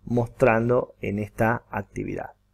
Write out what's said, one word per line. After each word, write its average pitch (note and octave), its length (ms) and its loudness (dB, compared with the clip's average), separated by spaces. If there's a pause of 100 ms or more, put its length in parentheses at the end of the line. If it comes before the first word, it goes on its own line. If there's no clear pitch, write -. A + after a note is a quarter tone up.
mostrando A#2+ 960 2
en G#2 180 -4
esta A2 520 -2
actividad. G2+ 600 -8 (240)